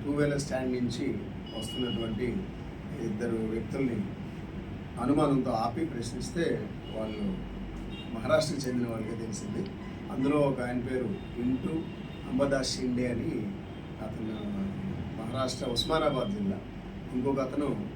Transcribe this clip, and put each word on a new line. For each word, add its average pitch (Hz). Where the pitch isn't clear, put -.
టూ 143
వీలర్ 143
స్టాండ్ 127
నుంచి 123
వస్తున్నటువంటి 113
ఇద్దరు 113
వ్యక్తుల్ని 113
అనుమానంతో 135
ఆపి 113
ప్రశ్నిస్తే 123
వాళ్ళు 110
మహారాష్ట్రకు -
చెందిన 120
వాళ్ళకే 113
తెలిసింది. -
అందులో 139
ఒక 135
ఆయన 123
పేరు 127
పింటూ 127
అంబదాస్ 135
షిండే 123
అని, 113
అతను -
మహారాష్ట్ర 127
ఉస్మానాబాద్ 135
జిల్లా, 98
ఇంకొక 135
అతను 135